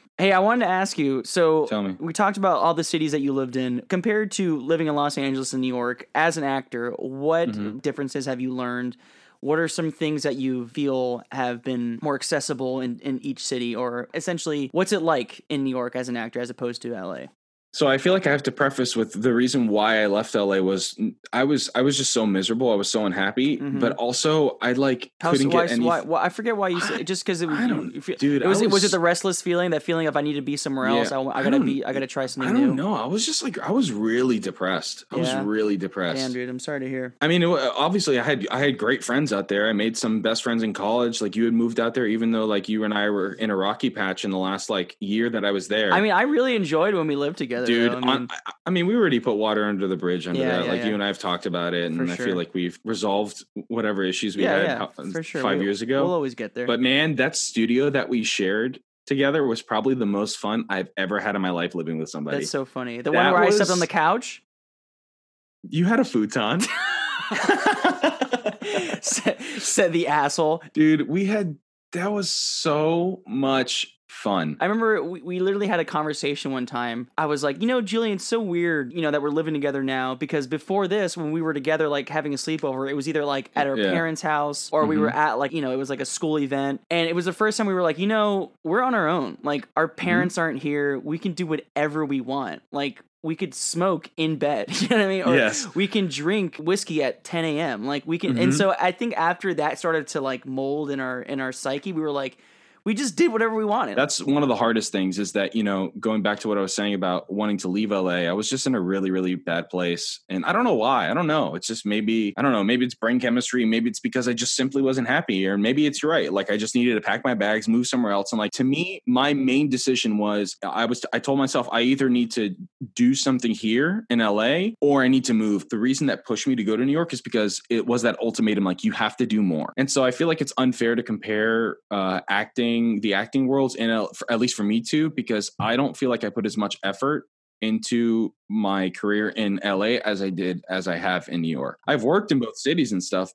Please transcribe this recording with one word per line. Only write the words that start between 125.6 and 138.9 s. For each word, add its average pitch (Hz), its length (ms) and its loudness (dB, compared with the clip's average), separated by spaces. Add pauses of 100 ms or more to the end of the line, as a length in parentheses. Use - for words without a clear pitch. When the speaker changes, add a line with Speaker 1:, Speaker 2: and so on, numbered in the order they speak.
Speaker 2:
The 113 100 -2
reason 131 300 0
that - 180 -4
pushed 117 220 -2
me 131 80 2
to 110 80 0
go 110 120 0
to 120 80 0
New 139 60 2
York 165 220 0
is 127 80 -6
because 107 500 -2
it 113 160 0
was 117 160 2
that 117 180 2
ultimatum, 107 440 2
like, 90 180 -2
you 107 80 2
have 107 280 0
to 127 80 2
do 107 140 2
more. 87 360 0
And 135 120 0
so 135 160 2
I 127 60 4
feel 165 160 0
like 160 140 2
it's 139 180 -4
unfair 120 380 2
to 117 80 0
compare, 110 720 0 (160)
uh, 95 360 0
acting, 110 440 0
the 113 400 2
acting 120 360 0
worlds 135 260 2
in 113 160 0
L-, 110 240 0
for, - 180 -6
at 113 80 2
least 120 160 2
for 107 60 -2
me 107 180 2
too, 151 300 0
because 117 500 -4
I 110 160 0
don't 135 180 0
feel 131 140 0
like 117 160 0
I 104 60 -2
put 107 160 -2
as 104 100 -4
much 104 260 -2
effort 113 420 -2 (360)
into 113 720 0 (160)
my 98 400 0
career 104 400 -2